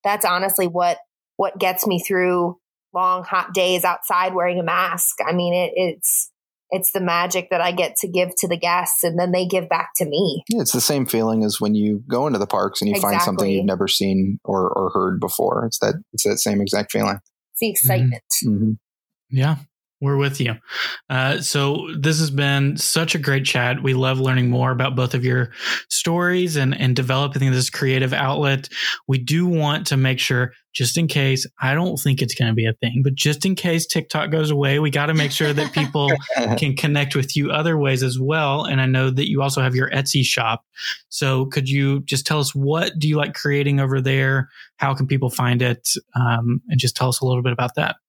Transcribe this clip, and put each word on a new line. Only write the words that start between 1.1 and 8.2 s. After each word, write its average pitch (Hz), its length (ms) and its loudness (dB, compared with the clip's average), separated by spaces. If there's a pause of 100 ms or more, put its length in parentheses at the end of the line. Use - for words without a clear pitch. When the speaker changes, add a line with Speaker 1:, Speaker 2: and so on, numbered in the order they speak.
Speaker 1:
what 190 200 -2
gets 185 300 -2
me 180 180 0
through 180 520 0 (360)
long, 185 300 0
hot 180 300 -4
days 185 320 2
outside 185 500 0
wearing 180 240 0
a 175 40 -4
mask. 175 520 -2 (100)
I 160 60 -2
mean, 175 220 2
it, 175 220 0
it's, - 540 -2 (400)
it's 185 220 -2
the 190 100 -2
magic 175 500 -2
that 185 100 0
I 180 100 0
get 180 300 -2
to 196 80 -4
give 180 300 0